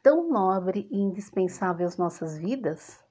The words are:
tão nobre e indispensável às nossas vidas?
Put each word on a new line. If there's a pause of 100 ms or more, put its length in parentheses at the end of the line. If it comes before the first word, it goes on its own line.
tão
nobre
e
indispensável
às
nossas
vidas?